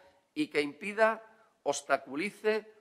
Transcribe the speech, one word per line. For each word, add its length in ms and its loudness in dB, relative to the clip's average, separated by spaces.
y 140 0
que 120 0
impida, 640 0
obstaculice 1200 -2